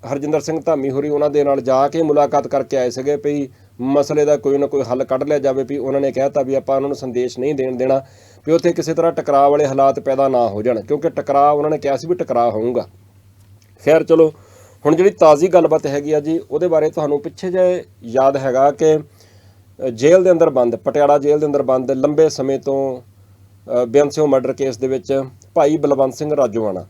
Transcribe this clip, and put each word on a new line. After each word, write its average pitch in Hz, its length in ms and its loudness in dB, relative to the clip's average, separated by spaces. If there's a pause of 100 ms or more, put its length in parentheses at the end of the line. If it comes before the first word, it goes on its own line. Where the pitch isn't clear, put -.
(120)
ਹਰਜਿੰਦਰ 147 280 -4
ਸਿੰਘ 160 260 -6
ਧਾਮੀ 139 240 -2
ਹੋਰੀ 143 180 -4
ਉਹਨਾਂ 147 220 0
ਦੇ 147 140 0
ਨਾਲ 139 160 0
ਜਾ 131 280 2
ਕੇ 165 140 -2
ਮੁਲਾਕਾਤ 147 460 0
ਕਰਕੇ 139 280 -4
ਆਏ 123 140 -2
ਸੀਗੇ 135 340 -4
ਵੀ 147 240 -4 (320)
ਮਸਲੇ 143 440 0
ਦਾ 147 120 2
ਕੋਈ 139 220 -2
ਨਾ 143 80 0
ਕੋਈ 139 160 -2
ਹੱਲ 127 220 -4
ਕੱਢ 131 180 -4
ਲਿਆ 147 160 -2
ਜਾਵੇ। 135 260 -2
ਵੀ 143 140 -8
ਉਹਨਾਂ 135 220 -4
ਨੇ 135 120 -2
ਕਹਿ 135 180 -2
ਤਾ 139 120 -2
ਵੀ 135 120 -4
ਆਪਾਂ 135 220 -2
ਉਹਨਾਂ 139 120 -2
ਨੂੰ 143 80 -6
ਸੰਦੇਸ਼ 123 420 -6
ਨਹੀਂ 143 160 -4
ਦੇਣ 131 220 -4
ਦੇਣਾ, 135 260 -2 (440)
ਵੀ 151 60 0
ਉੱਥੇ 165 200 2
ਕਿਸੇ 160 220 -4
ਤਰ੍ਹਾਂ 165 180 0
ਟਕਰਾਅ 143 360 2
ਵਾਲੇ 147 180 2
ਹਾਲਾਤ 135 340 2
ਪੈਦਾ 135 280 0
ਨਾ 120 200 0
ਹੋ 104 140 -6
ਜਾਣ, 113 180 -2
ਕਿਉਂਕਿ 147 280 -4
ਟਕਰਾਅ 143 460 2
ਉਹਨਾਂ 151 160 -2
ਨੇ 151 80 -2
ਕਿਹਾ 139 180 -2
ਸੀ 156 100 -8
ਵੀ 175 80 0
ਟਕਰਾਅ 151 360 0
ਹੋਊਗਾ। 120 360 -4 (1000)
ਖੈਰ 156 180 4
ਚਲੋ, 160 300 4 (540)
ਹੁਣ 160 100 2
ਜਿਹੜੀ 190 140 4
ਤਾਜ਼ੀ 160 380 4
ਗੱਲਬਾਤ 160 380 2
ਹੈਗੀ 143 260 -4
ਆ 151 80 2
ਜੀ, 160 200 -4 (100)
ਉਹਦੇ 151 180 -2
ਬਾਰੇ 156 220 2
ਤੁਹਾਨੂੰ 147 300 -4
ਪਿੱਛੇ 175 300 -10
ਜਿਹੇ 180 340 0 (200)
ਯਾਦ 135 320 2
ਹੈਗਾ 135 340 2
ਕਿ, 156 260 2
ਅ, - 920 -12
ਜੇਲ੍ਹ 151 340 4
ਦੇ 185 60 4
ਅੰਦਰ 165 200 4
ਬੰਦ, 120 260 0
ਪਟਿਆਲਾ 147 420 2
ਜੇਲ੍ਹ 147 220 2
ਦੇ 151 60 -2
ਅੰਦਰ 147 160 0
ਬੰਦ 131 280 0
ਲੰਬੇ 143 380 2
ਸਮੇਂ 135 300 -4
ਤੋਂ, 135 420 -4
ਅ, - 840 -8
ਬੇਅੰਤ 139 280 2
ਸਿੰਘ 151 140 0
ਮਰਡਰ 131 260 0
ਕੇਸ 131 240 -4
ਦੇ 131 120 -4
ਵਿੱਚ 135 360 -4 (300)
ਭਾਈ 156 220 2
ਬਲਵੰਤ 139 380 0
ਸਿੰਘ 151 220 -6
ਰਾਜੋਆਣਾ 107 540 -2